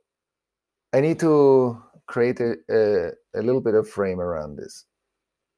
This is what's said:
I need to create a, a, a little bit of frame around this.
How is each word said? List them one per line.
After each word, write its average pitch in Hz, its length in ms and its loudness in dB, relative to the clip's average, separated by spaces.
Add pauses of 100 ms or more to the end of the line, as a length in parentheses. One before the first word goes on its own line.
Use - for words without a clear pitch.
(920)
I 135 80 2
need 160 200 0
to 135 600 4 (260)
create 123 340 -2
a, 117 160 -2 (140)
a, 104 400 0 (240)
a 107 80 -6
little 127 180 0
bit 113 140 -2
of 107 140 2
frame 92 320 -6
around 78 360 -8
this. - 280 -18 (720)